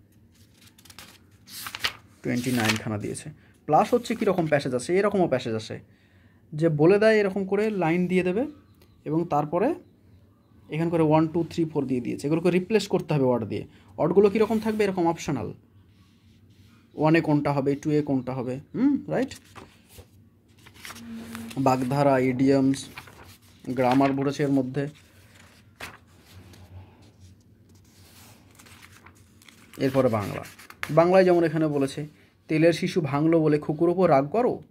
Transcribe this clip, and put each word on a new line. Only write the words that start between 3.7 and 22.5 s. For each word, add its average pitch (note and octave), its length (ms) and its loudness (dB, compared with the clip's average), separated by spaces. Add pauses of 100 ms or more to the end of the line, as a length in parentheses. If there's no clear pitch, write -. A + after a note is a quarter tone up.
হচ্ছে A#3+ 220 0
কীরকম F3+ 320 0
প্যাসেজ C#3+ 280 0
আছে, D3 220 -2
এরকমও G3+ 300 0
প্যাসেজ A#2+ 260 -2
আছে A2 260 -8 (760)
যে D#3+ 160 2
বলে D#3+ 300 4
দেয়, A3 160 4
এরকম G3+ 300 0
করে G3+ 240 -2
লাইন F3+ 380 0
দিয়ে F3+ 160 2
দেবে F#3+ 240 -2 (580)
এবং D#3+ 200 -2
তারপরে E3+ 500 -2 (960)
এখান E3 200 -2
করে E3 140 2
ওয়ান, D#3 240 4
টু, E3 220 -2
থ্রি, E3 160 -2
ফোর D3+ 200 -4
দিয়ে B2+ 160 -2
দিয়েছে। A#2+ 260 -6
এগুলোকে E3 240 0
রিপ্লেস F#3+ 360 0
করতে E3 260 -2
হবে C#3+ 100 2
ওয়ার্ড A#2+ 220 0
দিয়ে। G#2 220 -8 (280)
ওয়ার্ডগুলো F#3 340 4
কীরকম A3 300 0
থাকবে? G#3+ 240 -2
এরকম F#3 240 0
অপশনাল, C#3 460 -4 (1400)
ওয়ানে D#3 260 4
কোনটা D3 320 0
হবে, C#3 220 0
টু-এ D3 260 -2
কোনটা C3 320 -4
হবে, B2+ 260 -6 (160)
হুম, C4+ 320 0
রাইট? B3+ 280 -4 (2250)
বাগধারা, C3+ 600 2
ইডিয়মস, C3+ 640 2 (840)